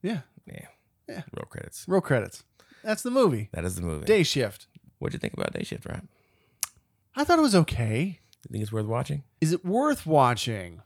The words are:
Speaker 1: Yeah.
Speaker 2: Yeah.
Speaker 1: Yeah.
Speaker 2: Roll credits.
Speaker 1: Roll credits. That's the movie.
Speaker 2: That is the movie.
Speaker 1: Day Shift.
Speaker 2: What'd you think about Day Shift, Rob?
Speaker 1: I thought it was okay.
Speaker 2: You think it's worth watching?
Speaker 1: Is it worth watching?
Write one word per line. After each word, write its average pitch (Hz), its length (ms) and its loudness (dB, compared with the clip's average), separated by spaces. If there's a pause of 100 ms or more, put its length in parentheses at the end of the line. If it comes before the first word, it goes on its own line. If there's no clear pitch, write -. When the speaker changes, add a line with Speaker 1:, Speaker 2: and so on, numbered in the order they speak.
Speaker 1:
Yeah. 185 180 -2 (260)
Speaker 2:
Yeah. - 200 -14 (420)
Speaker 1:
Yeah. 151 140 -10 (120)
Speaker 2:
Roll - 140 -8
credits. - 400 -14
Speaker 1:
Roll 180 140 2
credits. - 420 -2 (400)
That's 214 180 -2
the 247 80 -4
movie. 170 420 2
Speaker 2:
That 82 120 -4
is 90 120 -2
the 87 60 -6
movie. 80 220 -4
Speaker 1:
Day 202 200 6
Shift. 117 420 -2 (320)
Speaker 2:
What'd - 160 -4
you - 40 -8
think - 140 -6
about - 220 -6
Day - 100 -4
Shift, - 220 -10
Rob? - 160 -8 (1120)
Speaker 1:
I 285 80 0
thought 339 140 4
it 311 40 6
was 247 120 4
okay. 151 680 2 (240)
Speaker 2:
You - 80 -14
think 107 100 -4
it's 107 100 -6
worth 107 140 -2
watching? 131 360 -4 (180)
Speaker 1:
Is 160 140 2
it 180 100 -6
worth 254 420 2
watching? 120 800 2